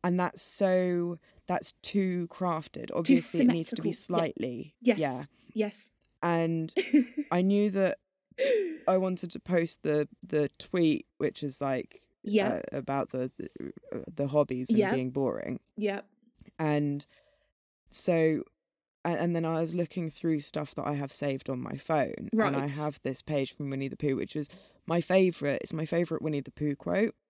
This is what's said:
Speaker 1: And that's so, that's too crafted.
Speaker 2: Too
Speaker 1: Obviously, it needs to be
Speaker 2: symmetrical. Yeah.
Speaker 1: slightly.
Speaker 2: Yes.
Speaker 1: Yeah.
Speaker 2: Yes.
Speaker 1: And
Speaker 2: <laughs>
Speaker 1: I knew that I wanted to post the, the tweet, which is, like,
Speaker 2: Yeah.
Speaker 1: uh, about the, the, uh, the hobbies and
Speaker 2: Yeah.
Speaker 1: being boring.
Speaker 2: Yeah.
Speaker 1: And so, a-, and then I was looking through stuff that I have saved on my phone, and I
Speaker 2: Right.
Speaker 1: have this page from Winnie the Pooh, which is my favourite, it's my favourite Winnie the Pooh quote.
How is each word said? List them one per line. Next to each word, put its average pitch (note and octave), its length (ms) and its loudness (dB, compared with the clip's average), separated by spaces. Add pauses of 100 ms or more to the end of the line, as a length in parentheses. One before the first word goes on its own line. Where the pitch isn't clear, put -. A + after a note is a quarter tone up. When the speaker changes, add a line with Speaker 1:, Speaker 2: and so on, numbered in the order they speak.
Speaker 1:
And F3+ 160 2
that's F3+ 240 0
so, F3+ 760 2 (280)
that's - 260 -2 (100)
too F#3 460 0
crafted. E3+ 600 -4
Speaker 2:
Too - 80 -10
Speaker 1:
Obviously, E3 460 4
it B3 60 6
needs E3 220 0
to G#3+ 120 -4
be E3 100 0
Speaker 2:
symmetrical. - 240 -4
Yeah. E3+ 40 4
Speaker 1:
slightly. B2+ 600 -6
Speaker 2:
Yes. A3+ 180 4
Speaker 1:
Yeah. C3+ 260 0 (300)
Speaker 2:
Yes. G#3 360 -4 (320)
Speaker 1:
And E3 520 0 (280)
Speaker 2:
<laughs> - 280 -6
Speaker 1:
I F3 120 2
knew G3+ 280 4
that F#3+ 280 2 (920)
I F#3+ 100 6
wanted F#3 320 -2
to - 80 -8
post E3+ 460 0
the, D3+ 240 2 (160)
the D3+ 340 0
tweet, E3 480 2 (120)
which - 260 -2
is, C#3 160 -6
like, C3+ 480 -4 (180)
Speaker 2:
Yeah. G3+ 340 2 (120)
Speaker 1:
uh, - 40 -6
about C#3 340 -2
the, B2+ 280 -4
the, - 100 -10 (440)
uh, - 60 -6 (160)
the C#3+ 140 -2
hobbies C3 420 0
and A3 80 6
Speaker 2:
Yeah. G3+ 160 4
Speaker 1:
being B2+ 160 0
boring. B2+ 500 -2 (160)
Speaker 2:
Yeah. G3+ 260 -4 (560)
Speaker 1:
And D3 480 0 (840)
so, D#3+ 520 2 (600)
a-, - 40 0
and E3+ 280 0
then E3 80 0
I E3 160 0
was E3 140 -2
looking E3+ 360 -4
through D#3+ 300 -2
stuff D3 340 -6
that - 120 -6
I D3 80 -2
have C#3 180 -4
saved C#3 360 -4
on B2+ 120 -4
my - 160 -8
phone, - 560 -2
and A3 100 4 (140)
I C#3 40 0
Speaker 2:
Right. C#3 100 -2
Speaker 1:
have D3+ 320 -4
this C3 200 -4
page C#3+ 320 -2
from C#3+ 160 -6
Winnie C3+ 180 -4
the C3 80 -8
Pooh, C#3 200 0
which - 200 -6
is D3+ 120 -4 (380)
my E3+ 140 2
favourite, E3+ 640 2
it's - 100 -6
my D#3+ 140 -4
favourite E3+ 360 -2
Winnie D3+ 180 -2
the - 120 -12
Pooh D3 240 -2
quote. F3+ 380 0 (160)